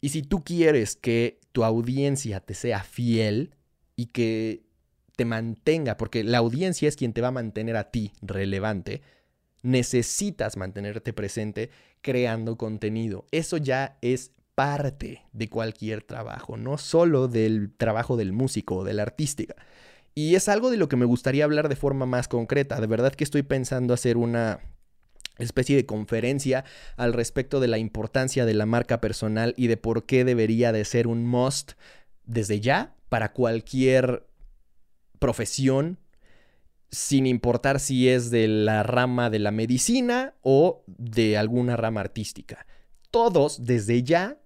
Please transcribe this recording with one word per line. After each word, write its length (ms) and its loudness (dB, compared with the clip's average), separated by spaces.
Y 80 -2
si 140 -4
tú 200 -2
quieres 520 4
que 440 0
tu 120 0
audiencia 760 0
te 160 -12
sea 280 -2
fiel 720 0
y 120 -6
que 560 -2
te 100 -2
mantenga, 720 -2
porque 260 -4
la 160 2
audiencia 500 0
es 60 -6
quien 180 -4
te 80 -2
va 60 0
a 40 -2
mantener 440 -6
a 160 -4
ti 220 -4
relevante, 800 -4
necesitas 960 -2
mantenerte 560 -8
presente 560 -6
creando 560 -2
contenido. 760 -4
Eso 260 -2
ya 440 -2
es 300 -2
parte 680 -4
de 160 -6
cualquier 540 -6
trabajo, 520 -12
no 220 -6
solo 500 4
del 480 2
trabajo 400 0
del 160 -2
músico 460 -2
o 80 -4
del 160 -4
artística. 540 -6
Y 200 2
es 120 2
algo 240 2
de 60 0
lo 100 2
que 80 -2
me 100 4
gustaría 380 2
hablar 240 2
de 80 0
forma 300 -2
más 240 -2
concreta. 500 -2
De 80 -2
verdad 260 2
que 120 -4
estoy 180 -2
pensando 500 -2
hacer 220 2
una 440 0
especie 380 0
de 100 4
conferencia 760 -2
al 160 0
respecto 480 -2
de 80 4
la 100 2
importancia 680 0
de 80 4
la 120 2
marca 360 2
personal 560 -2
y 100 2
de 100 2
por 280 -2
qué 180 4
debería 480 2
de 140 0
ser 220 0
un 180 -2
must 480 0
desde 380 -2
ya 340 0
para 240 -2
cualquier 960 2
profesión, 800 0
sin 360 2
importar 520 0
si 300 2
es 220 2
de 160 4
la 360 2
rama 460 0
de 100 0
la 120 0
medicina 880 0
o 460 4
de 500 0
alguna 400 0
rama 240 -2
artística. 640 -10
Todos, 520 2
desde 400 2
ya 420 0